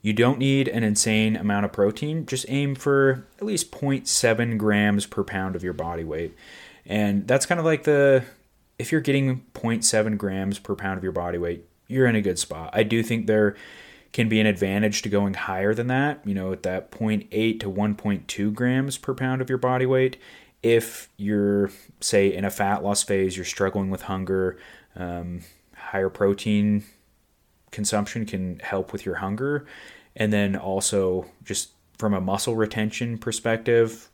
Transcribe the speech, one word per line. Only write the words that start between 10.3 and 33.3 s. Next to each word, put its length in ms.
per 160
pound 240
of 60
your 80
body 260
weight, 280
you're 200
in 80
a 60
good 180
spot. 320
I 120
do 200
think 240
there 300
can 160
be 100
an 80
advantage 540
to 80
going 240
higher 400
than 140
that, 380
you 80
know, 200
at 100
that 280
point 420
eight 260
to 100
one 240
point 360
two 220
grams 460
per 160
pound 280
of 80
your 80
body 280
weight. 300
If 540
you're, 540
say, 340
in 120
a 40
fat 340
loss 200
phase, 320
you're 100
struggling 440
with 140
hunger, 540
um, 460
higher 340
protein 760
consumption 540
can 340
help 320
with 140
your 100
hunger. 500
And 180
then 220
also 720
just 260
from 160
a 40
muscle 360
retention 640
perspective 960